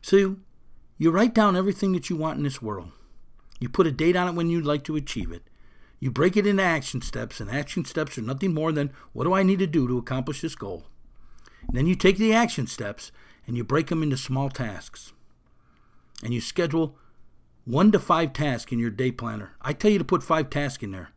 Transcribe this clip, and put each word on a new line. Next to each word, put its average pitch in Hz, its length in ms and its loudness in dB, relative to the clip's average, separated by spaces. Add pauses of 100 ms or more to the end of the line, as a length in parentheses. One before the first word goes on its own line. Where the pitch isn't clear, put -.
So - 160 4
you, 196 240 2 (560)
you 160 140 4
write 226 240 4
down 208 200 6
everything 190 360 0
that 180 180 -2
you 175 60 -2
want 156 240 -4
in 147 40 -2
this 135 200 -4
world. 95 300 -8 (640)
You 123 100 -6
put 185 160 4
a 156 60 2
date 160 240 2
on 180 120 2
it 170 60 -4
when 170 160 0
you'd 170 160 0
like 147 200 0
to 156 100 -6
achieve 113 360 -6
it. 85 160 -14 (520)
You 131 120 -4
break 165 240 4
it 202 100 4
into 196 160 2
action 156 400 -2
steps, - 380 -8
and 104 100 -8
action 143 360 -4
steps - 320 -6
are 123 60 -6
nothing 135 300 -2
more 156 200 0
than, 143 180 0 (220)
"What 117 100 -4
do 165 80 2
I 190 100 4
need 190 180 4
to 190 80 2
do 147 200 2
to 123 100 0
accomplish 131 440 -4
this 165 120 -6
goal?" 92 320 -10 (800)
And 123 120 -2
then 139 100 2
you 185 80 4
take 190 220 4
the 220 160 4
action 226 340 2
steps, - 460 -10 (340)
and 123 80 -6
you 120 80 -4
break 151 260 0
'em 160 140 0
into 139 140 0
small 131 320 -2
tasks. - 640 -10 (1080)
And 113 120 -4
you 117 80 -2
schedule 160 560 -2 (680)
one 156 300 6
to 190 60 6
five 160 340 0
tasks 135 400 -2
in 117 60 0
your 117 100 0
day 127 240 -2
planner. 110 480 -8
I 135 100 -4
tell 208 200 4
you 208 60 4
to 165 60 0
put 156 200 2
five 160 260 2
tasks 143 340 -4
in 101 80 -8
there 92 260 -12